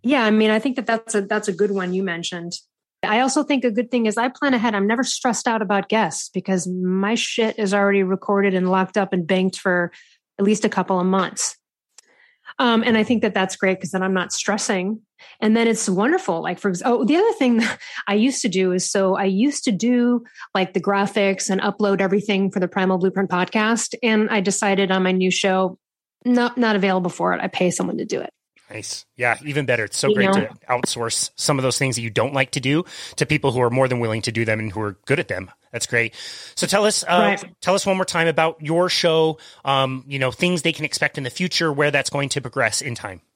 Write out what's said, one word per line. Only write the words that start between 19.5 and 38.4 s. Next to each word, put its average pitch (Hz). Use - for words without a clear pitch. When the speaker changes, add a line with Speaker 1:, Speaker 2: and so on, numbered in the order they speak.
Speaker 1:
to 254
do, 240
like, 185
the 180
graphics 196
and 190
upload 202
everything 196
for -
the 180
Primal 185
Blueprint 185
podcast. 214
And 220
I 214
decided 196
on 190
my 185
new 185
show, 185
not, 240
not 226
available 185
for 180
it. -
I -
pay 180
someone -
to -
do -
it. -
Speaker 2:
Nice. -
Yeah, 120
even 147
better. 120
It's -
so -
Speaker 1:
You 208
Speaker 2:
great 143
Speaker 1:
know? -
Speaker 2:
to -
outsource 123
some 143
of 131
those 127
things 131
that 117
you 117
don't 113
like 135
to -
do 139
to 147
people 143
who 123
are 123
more 131
than 123
willing 113
to -
do 113
them 110
and 110
who 107
are 101
good 147
at -
them. 95
That's 120
great. 117
So -
tell 196
us, 208
uh, 190
Speaker 1:
Right. -
Speaker 2:
tell 185
us 196
one 196
more 185
time 165
about 160